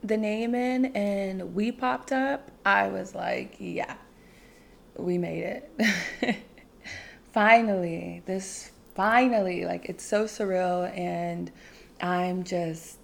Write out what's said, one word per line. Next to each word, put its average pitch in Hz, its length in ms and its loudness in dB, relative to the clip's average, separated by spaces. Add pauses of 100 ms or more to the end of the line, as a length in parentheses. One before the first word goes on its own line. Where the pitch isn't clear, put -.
the 214 140 0
name 214 360 0
in 254 300 2 (100)
and 190 600 -2
we 214 180 0
popped 254 400 -2
up, 269 380 -2 (140)
I 196 240 4
was 190 260 -6
like, 185 440 -4
"Yeah, 175 380 -6 (1000)
we 180 220 0
made 170 240 -4
it." 233 280 -8 (520)
<laughs> 254 140 0 (960)
Finally, 185 960 4
this 190 440 -6 (240)
finally, 208 720 4
like, 175 220 -4
it's - 180 -10
so 214 200 2
surreal, 185 720 0
and 175 540 -4 (500)
I'm 180 440 0
just 170 600 -4